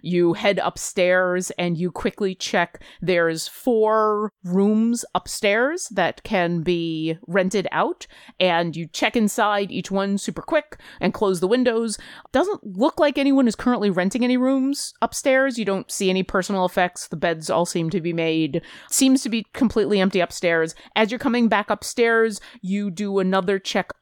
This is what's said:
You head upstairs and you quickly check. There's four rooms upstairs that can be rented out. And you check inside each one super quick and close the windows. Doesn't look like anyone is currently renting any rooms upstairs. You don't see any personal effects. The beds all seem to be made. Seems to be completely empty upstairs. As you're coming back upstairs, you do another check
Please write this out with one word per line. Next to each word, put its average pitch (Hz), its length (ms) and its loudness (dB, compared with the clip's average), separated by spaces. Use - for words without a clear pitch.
You 175 320 2
head 202 240 0
upstairs 180 960 0
and 175 260 -4
you 175 140 -2
quickly 196 420 -4
check. - 480 -4
There's 165 480 0
four 214 840 2
rooms 214 720 2
upstairs 226 760 0
that 180 340 -2
can 175 400 0
be 160 640 -2
rented 185 440 0
out. 226 360 -2
And 175 360 0
you 160 120 -8
check - 280 -2
inside 208 540 0
each - 220 -8
one 196 260 -2
super 175 240 -8
quick - 380 -2
and 180 140 0
close 190 280 0
the 185 60 0
windows. 233 520 0
Doesn't 359 320 0
look 269 240 0
like 294 200 2
anyone 269 280 4
is 214 80 0
currently 208 360 0
renting 185 320 0
any 247 120 2
rooms 269 680 0
upstairs. 262 560 2
You 220 60 -2
don't 190 260 -4
see 190 180 0
any 185 140 2
personal 190 420 -2
effects. - 420 -2
The 175 100 -10
beds 160 340 -2
all 175 160 2
seem 165 240 -2
to 170 100 -2
be 170 120 -4
made. 160 500 0
Seems 269 320 4
to 240 80 -6
be 220 240 -4
completely 208 480 2
empty 185 200 2
upstairs. 170 520 0
As 214 160 2
you're 247 80 -6
coming 240 280 2
back 208 220 0
upstairs, 226 720 0
you 202 260 -4
do 196 300 -2
another 190 400 2
check - 320 -4